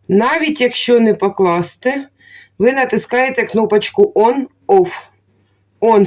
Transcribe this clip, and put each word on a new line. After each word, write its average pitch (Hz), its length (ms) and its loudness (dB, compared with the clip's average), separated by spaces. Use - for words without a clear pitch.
Навіть 302 540 0
якщо 240 380 0
не 220 140 2
покласти, 196 920 -2
ви 240 140 2
натискаєте 254 720 -2
кнопочку 208 720 0
on, 247 300 0
off. 190 240 2
On — 208 260 4